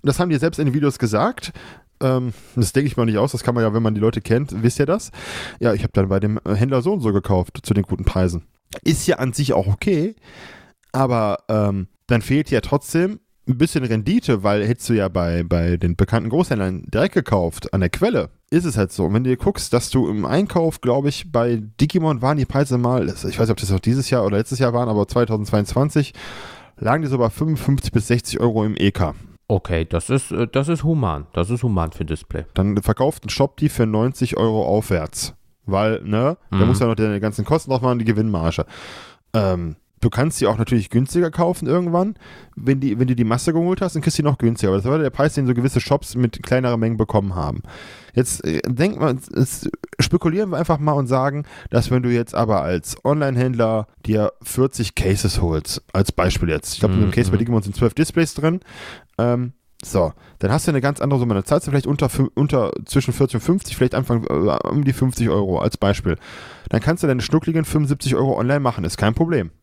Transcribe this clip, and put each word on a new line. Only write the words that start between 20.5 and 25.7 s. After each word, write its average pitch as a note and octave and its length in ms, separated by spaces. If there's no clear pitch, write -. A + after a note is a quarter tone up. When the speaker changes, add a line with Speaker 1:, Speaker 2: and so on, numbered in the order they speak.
Speaker 1:
glaub C3 260
ich, C#3+ 260
bei A#2+ 300
Digimon D#3+ 420
waren C#3 160
die C3+ 80
Preise C#3 320
mal, A#2+ 300
ich - 160
weiß - 160
nicht, A2+ 100
ob A2+ 80
das F#2+ 140
auch F#2+ 80
dieses C3 300
Jahr A#2+ 160
oder G2+ 120
letztes A2+ 220
Jahr B2 140
waren, A#2+ 160
aber G#2 180
zweitausendzweiundzwanzig A2+ 1040